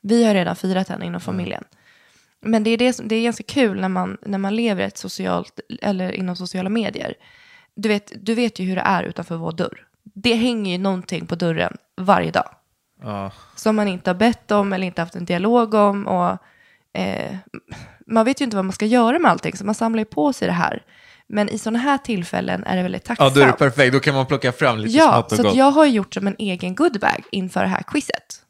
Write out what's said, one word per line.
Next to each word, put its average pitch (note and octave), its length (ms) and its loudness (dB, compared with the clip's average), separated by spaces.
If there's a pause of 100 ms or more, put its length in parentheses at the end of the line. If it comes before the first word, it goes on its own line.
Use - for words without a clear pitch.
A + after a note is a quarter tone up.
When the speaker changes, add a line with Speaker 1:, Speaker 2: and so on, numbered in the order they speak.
Speaker 1:
Vi A#3 220 4
har G#3+ 100 4
redan F3 220 0
firat F#3+ 320 -2
henne - 160 -8
inom E3+ 60 -6
Speaker 2:
Mm. F3 100 -6
Speaker 1:
familjen. - 440 -6 (760)
Men A3 240 0
det A3 60 2
är A#3 80 2
det B3 140 4
som, A#3 160 -6
det A3 80 0
är A3+ 60 0
ganska A#3 200 -2
kul G#3 380 0
när F#3+ 80 0
man, F#3 340 -2
när G3+ 160 -4
man G3 180 -2
lever G#3+ 260 0
i G3 40 -2
ett G3 120 -10
socialt, F#3 640 -6 (220)
eller F#3 300 -2
inom F3+ 240 -6
sociala F#3 320 -6
medier. - 460 -4 (640)
Du G3+ 120 -4
vet, G#3 240 -2 (100)
du A3 120 0
vet A3+ 240 0
ju F#3+ 60 -4
hur F#3 120 -2
det F3+ 60 -4
är F3+ 200 0
utanför E3+ 340 -8
vår E3 160 -6
dörr. - 340 -6 (280)
Det A3+ 200 0
hänger A3+ 380 0
ju F3+ 60 -4
någonting F3+ 480 -4
på E3+ 80 -4
dörren E3+ 420 -2 (200)
varje F#3 340 2
dag. - 180 -2 (540)
Speaker 2:
Ja. G2+ 280 -8 (260)
Speaker 1:
Som G#3+ 200 0
man G#3 120 2
inte F3+ 220 -4
har F3+ 40 2
bett G#3+ 360 0
om G3+ 220 2
eller F#3+ 140 -2
inte F3 160 -4
haft E3+ 120 -8
en F3 100 -8
dialog G#3+ 500 2
om. G3+ 320 2
Och, F3+ 320 0 (640)
eh, - 360 -4 (680)
man A3 180 2
vet C4+ 160 0
ju D4 40 0
inte A3 120 -4
vad F#3+ 80 -2
man F#3+ 80 -4
ska G#3 140 -4
göra A#3+ 320 4
med D4+ 120 4
allting, F#3 260 -2
så G3+ 80 -12
man G#3 100 -2
samlar A3+ 240 -2
ju G#3+ 60 -2
på D4 280 -2
sig F#3 160 -2
det F3 60 0
här. - 280 -2 (440)
Men G#3 220 -2
i G#3+ 100 -6
såna A3+ 200 -2
här C#4 200 0
tillfällen F#3 680 -4
är F#3 120 -2
det F3+ 60 0
väldigt F#3 220 -6
Speaker 2:
Ja, - 40 -18
Speaker 1:
tacksamt. C#3 260 2
Speaker 2:
då C#3+ 60 6
är C3+ 60 10
det B2+ 60 6
perfekt. C3 400 4
Då C3+ 80 4
kan C#3 140 0
man C3+ 120 2
plocka C3 260 0
fram B2 260 2
lite A2+ 180 0
Speaker 1:
Ja, D4+ 160 6
Speaker 2:
smått A2+ 200 4
och - 40 -2
Speaker 1:
så B3 60 2
att G#3 60 6
Speaker 2:
gott. G3+ 80 4
Speaker 1:
jag C4+ 140 6
har D4+ 160 6
gjort A3 280 0
som G3 120 -4
en G3 120 -2
egen F#3 360 -4
goodiebag C#4 580 0
inför F#3 300 -2
det F#3+ 60 0
här F#3 140 -2
quizet. - 680 -8